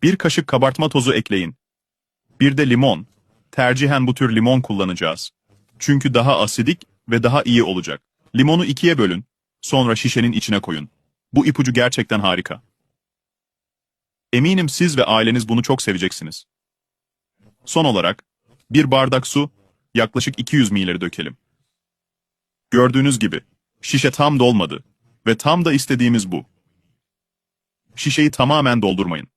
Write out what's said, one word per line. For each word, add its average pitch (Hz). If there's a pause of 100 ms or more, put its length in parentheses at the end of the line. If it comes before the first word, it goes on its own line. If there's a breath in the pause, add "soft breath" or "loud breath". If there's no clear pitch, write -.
Bir 175
kaşık 165
kabartma 135
tozu 131
ekleyin. 95 (840)
Bir 139
de 143
limon. 120 (440)
Tercihen 131
bu 127
tür 123
limon 123
kullanacağız. 92 (480)
Çünkü 139
daha 123
asidik 117 (260)
ve 117
daha 131
iyi 120
olacak. 85 (340)
Limonu 156
ikiye 165
bölün. 98 (360)
Sonra 123
şişenin 120
içine 104
koyun. 78 (440)
Bu 165
ipucu 131
gerçekten 123
harika. 92 (1700)
Eminim 165
siz 165
ve 127
aileniz 113
bunu 117
çok -
seveceksiniz. 90 (1200)
Son 165
olarak, 98 (480)
bir 139
bardak 131
su, 143 (420)
yaklaşık 117
iki 127
yüz 120
mililitre 92
dökelim. 82 (1300)
Gördüğünüz 127
gibi, 104 (400)
şişe 131
tam 147
dolmadı 104 (440)
ve 113
tam 170
da 165
istediğimiz 120
bu. 85 (1500)
Şişeyi 151
tamamen 135
doldurmayın. 92